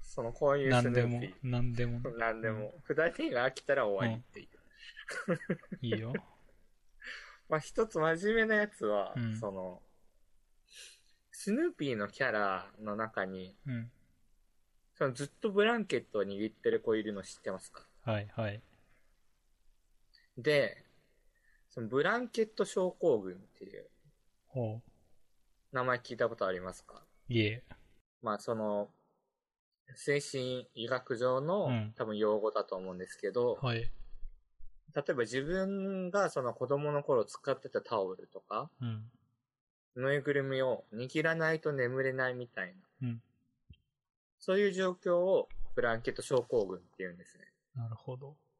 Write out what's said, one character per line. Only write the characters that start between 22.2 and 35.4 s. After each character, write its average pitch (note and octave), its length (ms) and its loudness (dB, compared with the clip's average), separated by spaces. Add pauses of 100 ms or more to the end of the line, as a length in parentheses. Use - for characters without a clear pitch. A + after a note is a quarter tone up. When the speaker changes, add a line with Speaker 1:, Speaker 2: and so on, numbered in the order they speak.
Speaker 1:
ケ A3+ 140 0
ッ G#3+ 40 4
ト G#3+ 180 0
症 F#3 280 0
候 C#3+ 280 4
群 F#2 160 -8
っ - 20 -18 (200)
て G2+ 60 -14
い G2+ 140 -16
う G2 120 -20 (560)
Speaker 2:
ほ A#2 360 -4
う。 - 80 -20 (840)
Speaker 1:
名 B2+ 120 0
前 B2+ 140 2
聞 A#2+ 160 -8
い - 20 -14
た A#2 120 4
こ A2+ 80 -4
と G2+ 100 0
あ F#2 60 2
り F2+ 80 -2
ま F#2 120 -6
す - 120 -16
か？ - 200 -20 (240)
Speaker 2:
い A#2+ 120 4
え。 G#2+ 220 2 (600)
Speaker 1:
ま G#2+ 120 -2
あ、 G2+ 40 -6
そ - 160 -4
の、 G#2 360 -2 (1040)
精 C#3+ 240 0
神 B2+ 540 -6
医 A#2 140 -8
学 B2 300 -2
上 B2+ 240 2
の、 F3+ 240 0
Speaker 2:
う C3+ 40 2
ん。 A2 240 -2
Speaker 1:
多 A#2+ 120 -4
分 G#2+ 100 -4
用 G#2+ 220 4
語 G#2+ 140 0
だ G#2 120 0
と - 100 -4
思 F#2 180 -6
う - 20 -8
ん F2+ 40 -8
で F#2 80 -8
す - 120 -16
け G2 140 -4
ど、 A#2+ 240 2
Speaker 2:
は B2+ 180 0
い。 A#2 180 2 (1040)
Speaker 1:
例 C#3+ 140 0
え - 40 2
ば A#2+ 100 2
自 A#2+ 200 0